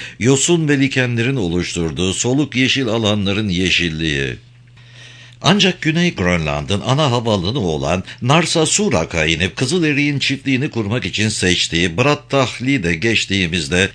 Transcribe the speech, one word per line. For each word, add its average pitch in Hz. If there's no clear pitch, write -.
yosun 143
ve 143
likenlerin 127
oluşturduğu 87
soluk 131
yeşil 131
alanların 104
yeşilliği. 80
Ancak 180
Güney 170
Grönland'ın 82
ana 135
havaalanı 113
olan 82
Narsarsuaq'a 143
inip 82
Kızıl 160
Erik'in 143
çiftliğini 135
kurmak 110
için 107
seçtiği 87
Brattahlide 127
geçtiğimizde 92